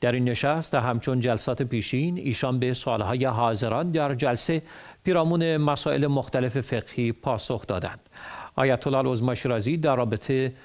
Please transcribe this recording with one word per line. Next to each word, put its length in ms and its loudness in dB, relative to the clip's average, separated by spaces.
در 100 4
این 180 2
نشست 460 0
همچون 440 0
جلسات 420 0
پیشین 560 -2
ایشان 420 -2
به 140 0
سوالهای 520 0
حاضران 680 0
در 240 0
جلسه 460 0
پیرامون 540 2
مسائل 500 2
مختلف 520 0
فقهی 520 -2
پاسخ 560 -4
دادند. 320 -4
آیت 320 2
الله 120 2
العظما 360 0
شیرازی 420 0
در 180 2
رابطه 580 0